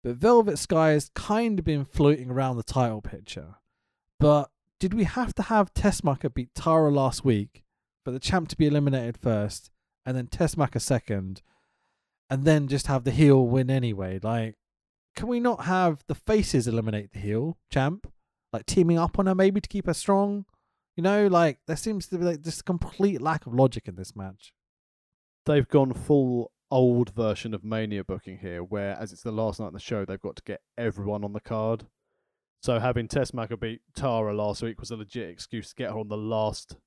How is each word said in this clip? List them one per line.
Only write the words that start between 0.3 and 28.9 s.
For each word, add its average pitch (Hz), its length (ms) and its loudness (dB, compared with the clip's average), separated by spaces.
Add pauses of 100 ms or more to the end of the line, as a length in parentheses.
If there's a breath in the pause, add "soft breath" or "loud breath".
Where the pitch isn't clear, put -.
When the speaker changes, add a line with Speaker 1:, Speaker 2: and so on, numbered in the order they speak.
Speaker 1:
Sky 160 320 4
has 151 240 2
kind 220 420 0
of 165 80 -4
been 147 180 0
floating 143 460 2
around 127 280 -2
the 113 60 -6
title 117 380 -2
picture. - 540 -14 (640)
But 147 320 4 (280)
did 185 140 -2
we 214 120 2
have 254 300 -4
to 208 80 -2
have 208 300 2
Tessmacher 156 580 0
beat 123 220 -8
Tara 160 380 2
last 135 340 0
week 110 380 0 (400)
for 131 80 -8
the 131 80 -8
champ 175 300 0
to - 60 -12
be 151 120 4
eliminated 135 500 0
first, 107 540 -2 (340)
and 131 100 -4
then 127 120 -4
Tessmacher 147 520 0
second, 98 640 -4 (880)
and 135 160 -2
then 151 220 4
just 135 180 -2
have 135 180 0
the 131 60 0
heel 135 380 8
win 127 240 2
anyway? 98 500 -2
Like, 110 360 -4 (580)
can - 120 -6
we 240 120 0
not 240 260 0
have 180 400 2
the - 80 -6
faces 196 540 0
eliminate 110 460 -4
the 101 60 -14
heel 110 380 -4 (140)
champ? 147 400 -2 (420)
Like, - 140 -8
teaming 170 320 4
up 170 180 -2
on 196 80 2
her 190 80 2
maybe 190 260 4
to - 100 -8
keep 196 180 -4
her 175 80 -2
strong? 202 500 0 (500)
You 170 80 -6
know, 202 240 4
like, 170 400 4
there 160 80 -2
seems 202 320 -6
to 185 100 -6
be, 170 60 -2
like, 170 180 -2
just 165 200 -10
a - 20 -20
complete 185 580 -2
lack 156 240 -4
of 117 80 -10
logic 127 340 2
in 95 80 -12
this 92 200 -14
match. 95 380 -16 (920)
Speaker 2:
They've 147 220 4
gone 135 260 4
full 127 580 2 (200)
old 123 420 4
version 110 400 -4
of 95 100 -10
Mania 107 400 -4
booking 92 360 -10
here, 87 240 -10
where 98 340 -6